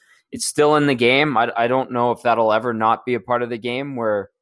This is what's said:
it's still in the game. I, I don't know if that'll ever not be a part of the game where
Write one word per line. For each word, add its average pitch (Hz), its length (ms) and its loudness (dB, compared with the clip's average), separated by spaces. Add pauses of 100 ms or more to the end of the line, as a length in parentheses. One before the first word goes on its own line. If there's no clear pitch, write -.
(320)
it's 117 120 -8
still 151 300 2
in 147 140 2
the 135 80 2
game. 131 400 2
I, 117 200 0
I 117 120 0
don't 127 240 -2
know 120 180 0
if 117 120 -6
that'll 113 300 2
ever 113 220 0
not 110 320 0
be 123 80 -2
a 110 60 -2
part 123 220 -2
of 117 80 -4
the 120 60 -6
game 127 380 -6
where 107 360 -4 (120)